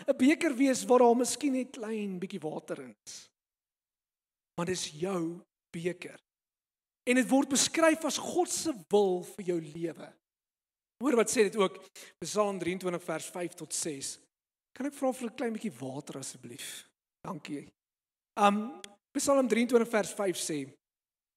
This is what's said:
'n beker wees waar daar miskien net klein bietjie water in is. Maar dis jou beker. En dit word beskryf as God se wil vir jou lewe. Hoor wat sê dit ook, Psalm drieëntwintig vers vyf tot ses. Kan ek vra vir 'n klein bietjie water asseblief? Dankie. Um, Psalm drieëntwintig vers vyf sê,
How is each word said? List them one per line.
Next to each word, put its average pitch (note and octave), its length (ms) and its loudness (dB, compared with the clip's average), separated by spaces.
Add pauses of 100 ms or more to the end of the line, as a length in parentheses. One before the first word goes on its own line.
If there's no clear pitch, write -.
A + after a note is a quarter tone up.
'n C#4 100 4
beker D4+ 380 4
wees B3 300 2
waar B3 140 6
daar A#3 160 8
miskien B3+ 380 0
net B3+ 180 -4
klein G#3 480 -6
bietjie F#3 200 -8
water D#3+ 400 -8
in G#3 160 -16 (100)
is. - 220 -18 (1300)
Maar E3+ 100 -4
dis F3 240 -6
jou E3+ 500 -4 (300)
beker. E3+ 480 -8 (880)
En B3 80 6
dit A#3+ 140 4
word C4+ 200 4
beskryf D#4+ 560 4
as C4+ 120 -2
God - 320 0
se - 240 -4 (160)
wil F#3 340 4
vir F3+ 220 -12
jou F3 160 -2
lewe. D#3+ 520 -8 (880)
Hoor B3 160 2
wat A3 140 4
sê A3+ 140 4
dit F#3+ 120 0
ook, F#3+ 280 0 (400)
Psalm G3 360 0
drieëntwintig F3 440 -4
vers D#3+ 220 -6
vyf E3+ 280 -8
tot - 200 -14
ses. C#3 460 -6 (540)
Kan C4 120 -8
ek D4 80 -6
vra C4 180 -2
vir A#3+ 180 -6
'n - 60 -20
klein A#3 180 -4
bietjie G#3 260 -8
water C3+ 400 -10
asseblief? - 680 -14 (360)
Dankie. D3 460 -10 (680)
Um, G#3+ 440 2 (320)
Psalm C#4 340 2
drieëntwintig A#3 420 4
vers G#3 240 0
vyf G3 240 -2
sê, C#3+ 360 -6 (640)